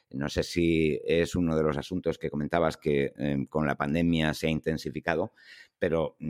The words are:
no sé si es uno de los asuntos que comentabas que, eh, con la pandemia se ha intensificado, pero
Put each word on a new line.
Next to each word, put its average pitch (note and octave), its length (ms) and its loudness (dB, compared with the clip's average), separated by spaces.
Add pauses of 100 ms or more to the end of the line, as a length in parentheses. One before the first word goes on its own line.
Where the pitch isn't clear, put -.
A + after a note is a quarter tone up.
(100)
no C#2 180 -4
sé E2+ 140 -2
si D#2+ 640 2
es E2 320 2
uno E2 200 0
de D#2 60 2
los D2+ 140 0
asuntos E2 420 -4
que D#2 120 -4
comentabas D2+ 460 0
que, C#2+ 400 0
eh, C#2+ 320 -2
con D#2 180 0
la C#2 100 0
pandemia D#2 580 2
se - 120 -4
ha D#2+ 40 2
intensificado, D#2+ 840 -2 (460)
pero D#2+ 380 0 (140)